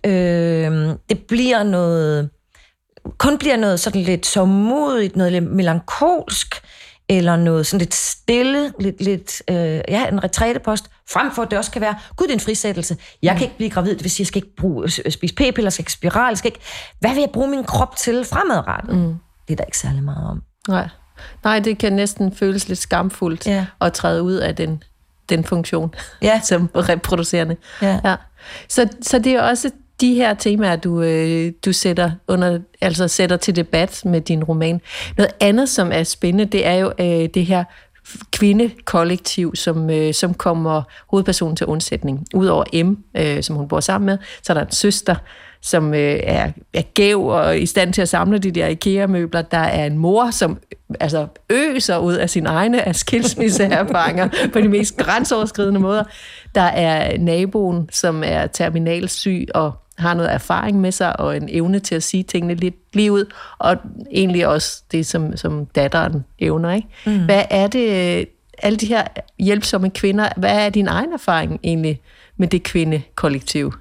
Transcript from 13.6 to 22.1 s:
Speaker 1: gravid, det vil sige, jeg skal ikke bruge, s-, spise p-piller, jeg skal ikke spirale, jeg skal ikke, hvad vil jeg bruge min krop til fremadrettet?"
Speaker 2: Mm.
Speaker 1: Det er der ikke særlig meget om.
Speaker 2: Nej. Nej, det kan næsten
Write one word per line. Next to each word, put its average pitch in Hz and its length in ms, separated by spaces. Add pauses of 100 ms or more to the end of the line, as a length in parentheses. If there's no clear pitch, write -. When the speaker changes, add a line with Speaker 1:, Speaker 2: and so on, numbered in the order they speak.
Speaker 1:
gravid, 185 240
det - 100
vil 185 60
sige, 202 140
jeg - 20
skal - 160
ikke - 140
bruge, 156 340
s-, - 100 (100)
spise - 240
p-piller, 247 320
jeg 185 60
skal - 100
ikke - 100
spirale, 214 360
jeg 214 100
skal 240 100
ikke, - 120 (400)
hvad 226 100
vil 269 100
jeg 285 120
bruge 262 180
min 269 140
krop - 320
til 240 280
fremadrettet?" - 720
Speaker 2:
Mm. 170 180 (340)
Speaker 1:
Det 160 40
er 151 40
der - 80
ikke - 140
særlig 135 240
meget 143 280
om. - 120 (260)
Speaker 2:
Nej. 185 200 (560)
Nej, 214 140
det 208 200
kan 208 140
næsten 202 400